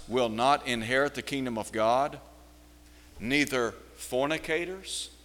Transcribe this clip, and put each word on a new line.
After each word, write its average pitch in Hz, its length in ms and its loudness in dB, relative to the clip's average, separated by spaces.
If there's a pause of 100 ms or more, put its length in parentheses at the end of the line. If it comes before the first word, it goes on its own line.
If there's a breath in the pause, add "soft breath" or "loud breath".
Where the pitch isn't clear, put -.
will 120 220 2
not 123 380 4
inherit 127 480 0
the 123 80 -6
kingdom 127 360 -4
of 104 140 -6
God? 120 480 2 (960 soft breath)
Neither 123 560 2 (220)
fornicators, 160 1120 -4 (140)